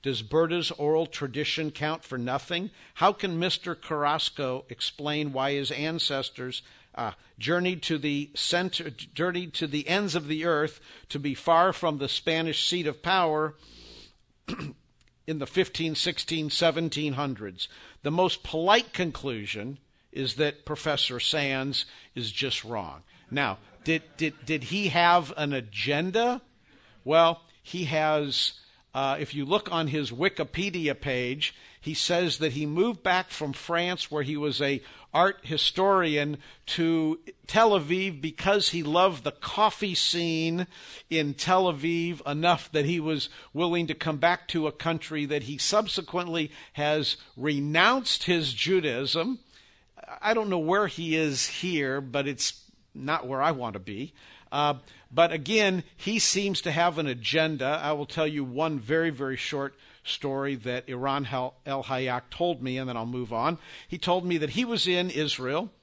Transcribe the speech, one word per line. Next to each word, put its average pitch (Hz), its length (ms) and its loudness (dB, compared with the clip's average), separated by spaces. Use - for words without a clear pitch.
Does 127 180 -2
Berta's 160 500 0
oral 156 360 0
tradition 147 640 -4
count 151 320 -4
for 131 160 -8
nothing? 143 500 -4
How 190 180 4
can 185 280 -2
Mister 175 340 -2
Carrasco 147 960 -2
explain 147 640 -4
why 135 200 0
his 143 180 -2
ancestors, 139 920 -4
uh, 117 180 -4
journeyed 175 440 0
to 160 140 -2
the 143 380 -2
center, 175 560 -2
journeyed 175 640 -4
to 160 120 -2
the 147 200 -4
ends 185 260 0
of 151 140 -2
the 156 180 -2
earth 156 340 0
to 147 100 -6
be 139 140 -2
far 170 400 6
from 156 240 -2
the 135 100 -4
Spanish 160 600 0
seat 175 180 0
of 147 160 -4
power 156 540 2
<clears throat> - 800 -14
in 160 120 -4
the 135 80 -6
fifteen 165 480 0
sixteen, 160 560 -2
seventeen 156 640 0
hundreds? 110 540 -6
The 147 80 0
most 175 320 2
polite 202 500 4
conclusion 127 880 -6
is 127 240 -4
that 147 280 -2
Professor 143 560 -2
Sands 135 680 0
is 113 180 -6
just - 320 -2
wrong. 95 380 -8
Now, 127 260 0
did, 156 200 0
did, 156 180 -2
did 147 200 -2
he 190 240 -2
have 170 460 4
an 147 180 0
agenda? 151 880 0
Well, 165 380 6
he 175 240 -6
has, 151 680 0
uh, 135 240 0
if 139 160 -6
you 143 100 -2
look 190 260 2
on 165 160 0
his 139 240 -2
Wikipedia 165 880 -2
page, 127 540 -2
he 156 140 -6
says 175 460 0
that 151 140 0
he 151 120 -2
moved 175 380 0
back 185 260 2
from 151 240 -6
France, 175 560 -2
where 147 140 -2
he 147 140 -2
was 147 240 0
a 139 200 0
art 185 300 6
historian, 156 920 2
to 165 540 2
Tel 220 260 6
Aviv 180 480 0
because 185 500 2
he 170 140 -2
loved 160 400 4
the 147 80 -2
coffee - 640 0
scene 170 720 0
in 156 240 0
Tel 185 380 4
Aviv 170 580 -2
enough 160 420 2
that 151 140 2
he 170 140 0
was 156 300 -2
willing 170 340 2
to 156 60 -4
come 156 240 -2
back 170 320 2
to 156 180 0
a 147 40 -2
country 160 540 -4
that 143 180 -2
he 139 140 -8
subsequently 175 920 0
has 147 440 0
renounced 156 880 2
his 160 300 2
Judaism. 156 880 0
I 214 120 4
don't 220 160 2
know 180 100 2
where 185 280 4
he 160 280 -2
is 151 320 2
here, 143 540 -2
but 139 260 -2
it's - 360 -4
not 139 340 -2
where 135 140 -2
I 156 100 4
want 123 220 -4
to 98 60 -8
be. 104 340 -10
Uh, 147 240 2
but 165 200 6
again, 185 520 2
he 214 240 -2
seems 196 420 0
to 175 100 -2
have 165 260 2
an 156 100 -2
agenda. 139 720 0
I 151 120 0
will 147 120 -4
tell 156 220 -2
you 147 160 -4
one 143 360 -2
very, 160 300 0
very 131 280 -4
short 139 380 -6
story 139 520 -2
that 123 340 -6
Eran 135 360 -2
Hel-, 127 300 -4
El 135 180 -4
Hayek 127 460 -2
told 170 320 -2
me, 127 160 -4
and 131 100 -4
then 120 100 -4
I'll 113 80 -4
move 120 280 -6
on. 139 240 0
He - 100 -8
told 180 280 0
me 175 120 2
that 147 140 0
he 247 140 0
was 233 220 0
in 180 220 2
Israel 147 640 -2